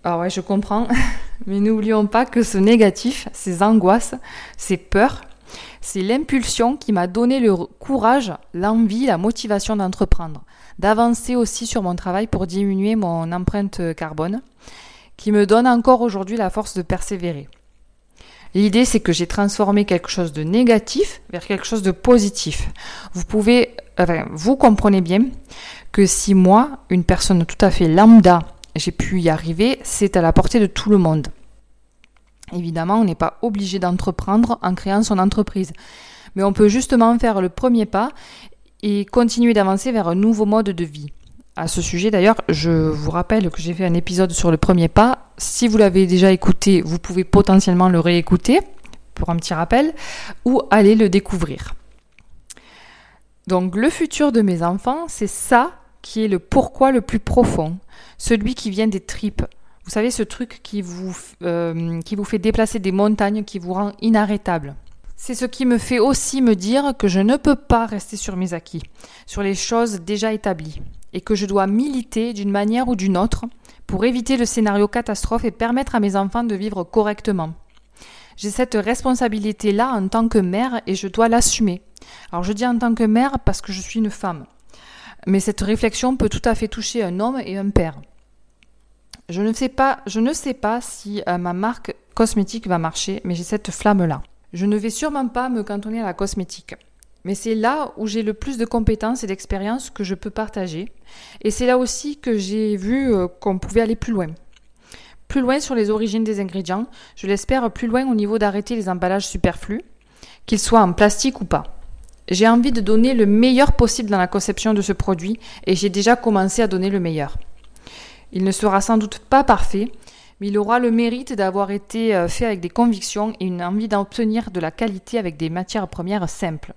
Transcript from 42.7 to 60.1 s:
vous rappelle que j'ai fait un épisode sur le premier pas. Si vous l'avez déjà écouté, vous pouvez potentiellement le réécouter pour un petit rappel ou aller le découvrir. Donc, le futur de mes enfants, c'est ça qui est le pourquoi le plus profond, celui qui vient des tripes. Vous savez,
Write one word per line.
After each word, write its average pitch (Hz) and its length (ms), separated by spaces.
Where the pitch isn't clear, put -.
vous 156 400
rappelle 175 400
que - 100
j'ai 165 140
fait 180 100
un 175 80
épisode 175 400
sur 170 180
le 160 60
premier 170 320
pas. 233 480
Si - 320
vous 214 80
l'avez 190 300
déjà 185 260
écouté, 185 480
vous 165 180
pouvez 180 260
potentiellement 190 640
le 170 100
réécouter 175 600
pour - 140
un 170 80
petit - 160
rappel 233 420
ou 254 240
aller 208 240
le 214 160
découvrir. 175 640
Donc, 185 280
le 240 140
futur 302 420
de 226 80
mes 185 220
enfants, 202 460
c'est - 180
ça 254 460
qui 220 220
est 220 40
le 196 100
pourquoi - 520
le 254 100
plus 220 200
profond, 175 580
celui 226 360
qui - 160
vient 214 180
des 196 120
tripes. - 420
Vous - 60
savez, 220 200